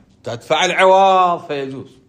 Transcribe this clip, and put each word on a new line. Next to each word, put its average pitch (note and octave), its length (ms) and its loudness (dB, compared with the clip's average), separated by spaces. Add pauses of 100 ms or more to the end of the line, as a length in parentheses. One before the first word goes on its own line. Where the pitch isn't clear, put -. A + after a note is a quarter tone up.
(240)
تدفع A#2+ 400 -4
العوض F#3 840 2
فيجوز C3+ 440 -10 (180)